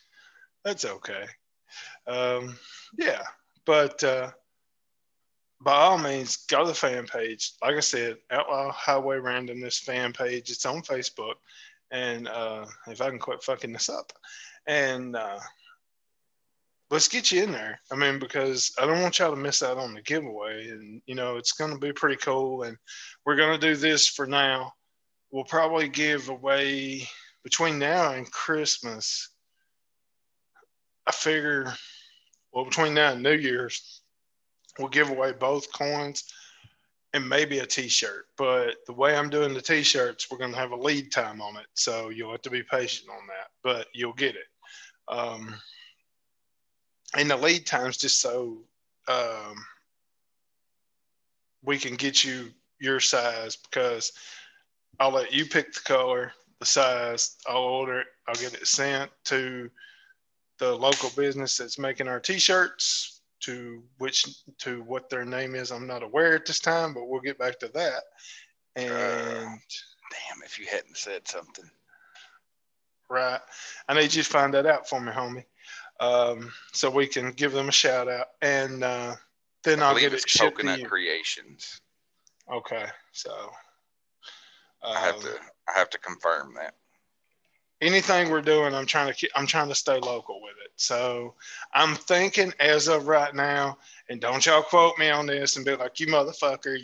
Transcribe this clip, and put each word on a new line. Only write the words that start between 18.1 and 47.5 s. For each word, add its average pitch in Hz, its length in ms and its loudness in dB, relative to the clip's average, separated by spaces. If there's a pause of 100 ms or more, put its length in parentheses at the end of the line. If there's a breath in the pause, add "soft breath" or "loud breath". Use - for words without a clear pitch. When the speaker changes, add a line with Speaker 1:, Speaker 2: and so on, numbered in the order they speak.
Speaker 1:
because 135 580 -2
I 131 80 2
don't 170 160 4
want 180 180 2
y'all 170 120 4
to 143 60 -4
miss 139 260 0
out 127 140 0
on 123 160 -6
the 107 80 -16
giveaway. 110 680 -6
And, 107 360 -16
you 127 100 -10
know, 123 220 -4
it's - 160 -2
gonna 151 260 -6
be 143 140 -4
pretty 139 240 0
cool. 131 460 -2
And 117 140 -10 (480 loud breath)
we're 147 120 2
gonna 156 200 4
do 156 200 4
this 147 300 4
for 139 200 -4
now. 135 460 2 (580)
We'll 135 140 -6
probably 160 420 2
give 143 400 0
away, 135 800 -2 (360 loud breath)
between 151 360 0
now 156 320 2
and 127 180 -8
Christmas, - 1000 -4 (1800)
I - 40 2
figure, 147 640 0 (800 loud breath)
well, 127 140 -4
between 151 280 0
now 147 200 4
and 123 100 -6
New 147 100 6
Year's, 127 680 -4 (760)
we'll 135 100 -4
give 143 200 4
away 131 240 0
both 135 400 -2
coins 147 500 -4 (880 loud breath)
and 135 140 -2
maybe 143 320 2
a 123 60 -4
t-shirt. 113 600 -2 (120)
But 127 380 2 (120)
the 120 60 -10
way 143 220 4
I'm 147 140 0
doing 147 240 2
the 127 80 -6
t-shirts, 139 680 2
we're 127 80 -12
gonna 123 200 -6
have 127 140 -4
a 123 40 -8
lead 139 360 -2
time 107 300 -2
on 104 160 -8
it. 104 160 -16
So 113 360 -2
you'll 113 220 -10
have 117 120 -8
to 131 80 -10
be 123 120 -4
patient 123 460 -4
on 104 180 -16
that, 98 200 -12 (160)
but 120 300 -2
you'll 120 200 -6
get 127 220 -2
it. 90 100 -14 (600 loud breath)
Um, 113 480 -6 (1600 loud breath)
and 147 140 4
the 139 80 4
lead 165 300 4